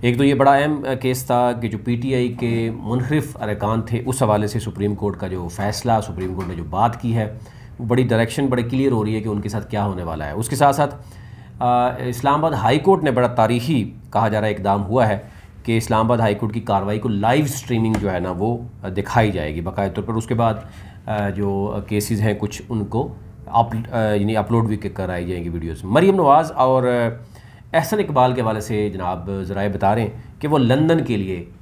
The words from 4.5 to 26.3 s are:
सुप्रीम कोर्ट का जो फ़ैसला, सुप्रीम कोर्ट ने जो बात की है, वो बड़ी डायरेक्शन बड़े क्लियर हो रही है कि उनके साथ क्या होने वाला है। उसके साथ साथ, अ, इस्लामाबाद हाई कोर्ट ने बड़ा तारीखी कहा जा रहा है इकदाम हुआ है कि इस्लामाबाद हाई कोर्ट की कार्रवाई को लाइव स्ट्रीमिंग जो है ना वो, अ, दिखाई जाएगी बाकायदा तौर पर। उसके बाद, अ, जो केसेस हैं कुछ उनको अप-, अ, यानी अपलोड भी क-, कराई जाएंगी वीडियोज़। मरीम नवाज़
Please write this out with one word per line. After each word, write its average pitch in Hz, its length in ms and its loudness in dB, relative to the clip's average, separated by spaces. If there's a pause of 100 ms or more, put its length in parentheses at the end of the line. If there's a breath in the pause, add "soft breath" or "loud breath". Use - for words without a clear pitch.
सुप्रीम 101 340 -2
कोर्ट 101 220 -2
का 95 120 -8
जो 90 200 -6
फ़ैसला, 104 520 0
सुप्रीम 92 340 -6
कोर्ट 90 140 -6
ने 90 60 -6
जो 85 100 -8
बात 104 320 0
की 117 160 -2
है, 113 280 -2 (400 loud breath)
वो 120 60 -6
बड़ी 123 180 4
डायरेक्शन 117 440 2
बड़े 123 140 0
क्लियर 131 300 0
हो 110 100 2
रही 107 120 -2
है 110 60 -2
कि 107 80 -4
उनके 104 200 -4
साथ 104 120 -4
क्या 104 220 -4
होने 95 200 -2
वाला 80 220 -6
है। 73 100 -8
उसके 113 220 -4
साथ 139 160 6
साथ, 143 160 2 (760 loud breath)
अ, 123 380 2
इस्लामाबाद 143 540 0
हाई 127 240 4
कोर्ट 185 260 4
ने 147 60 2
बड़ा 123 180 2
तारीखी 120 640 0 (200)
कहा 110 160 2
जा 107 100 0
रहा 107 80 0
है 104 80 0
इकदाम 98 260 0
हुआ 110 240 2
है 104 260 -2 (360 loud breath)
कि 113 100 2
इस्लामाबाद 113 440 2
हाई 107 140 4
कोर्ट 101 180 -4
की 117 80 -4
कार्रवाई 101 380 -2
को - 100 -4
लाइव 117 380 2
स्ट्रीमिंग 113 500 0
जो 98 140 0
है 90 100 -2
ना 90 100 -4
वो, 110 360 -2 (180)
अ, 101 40 -6
दिखाई 101 420 2
जाएगी 78 300 -4
बाकायदा 92 340 -4
तौर 101 100 -4
पर। 113 80 -6
उसके 110 220 -2
बाद, 113 340 0 (400 loud breath)
अ, 104 220 -2
जो 98 580 -4
केसेस 104 320 -2
हैं 107 180 2
कुछ - 320 -8
उनको 117 420 -4 (360)
अप-, 113 420 0
अ, 123 80 -2
यानी 107 360 2
अपलोड 113 320 2
भी 107 100 -2
क-, - 100 -8
कराई 90 400 -6
जाएंगी 87 220 -4
वीडियोज़। 85 380 -8
मरीम 170 280 4
नवाज़ 156 380 6